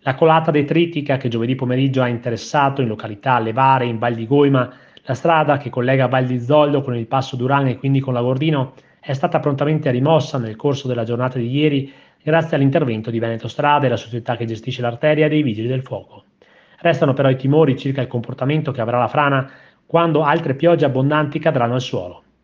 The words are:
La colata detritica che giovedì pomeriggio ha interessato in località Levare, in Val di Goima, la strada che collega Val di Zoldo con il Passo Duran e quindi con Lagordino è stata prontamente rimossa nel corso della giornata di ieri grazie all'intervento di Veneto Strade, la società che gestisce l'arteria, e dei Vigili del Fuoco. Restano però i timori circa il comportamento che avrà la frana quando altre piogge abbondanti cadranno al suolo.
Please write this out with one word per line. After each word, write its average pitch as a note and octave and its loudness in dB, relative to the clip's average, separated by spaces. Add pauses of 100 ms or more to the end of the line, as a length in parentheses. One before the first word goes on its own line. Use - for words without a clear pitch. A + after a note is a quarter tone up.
La C3+ -4
colata D#3+ 4
detritica D3 0
che C3 -4
giovedì A#2 -2
pomeriggio C3 0
ha B2 2
interessato B2+ -2
in A#2+ 0
località G#2+ -2
Levare, B2 2
in A#2 -4
Val A#2+ -2
di A2+ -6
Goima, C#3 4 (360)
la C3 -4
strada D#3 2
che C3 -6
collega B2+ 0
Val B2+ 0
di B2+ -2
Zoldo C#3+ 2
con B2+ -4
il A2+ -6
Passo C3 -4
Duran C3+ 0
e A#2+ -4
quindi C3+ 0
con C3+ -4
Lagordino C3 -2 (260)
è - -8
stata D#3+ -2
prontamente D3 0
rimossa C#3 2
nel A2 -6
corso C3 -4
della A#2 -2
giornata B2 -2
di A#2+ -2
ieri C#3 0 (280)
grazie D#3+ 0
all'intervento C3+ 0
di A2+ -2
Veneto A#2 -4
Strade, D3 0
la A#2 0
società A#2 -6
che A#2 -6
gestisce A2+ -8
l'arteria, D3+ 2
e - 2
dei D3+ 0
Vigili A2+ -2
del C3 -4
Fuoco. - -14 (560)
Restano D3+ 2
però C3+ 2
i C3 4
timori C#3 2
circa C3+ -4
il B2 -4
comportamento C#3 -4
che C3+ -6
avrà A#2 0
la B2+ 0
frana C#3 0 (340)
quando E3 2
altre D3+ 0
piogge D#3+ 2
abbondanti C#3+ 0
cadranno B2 0
al C3 -2
suolo. G2 -8 (220)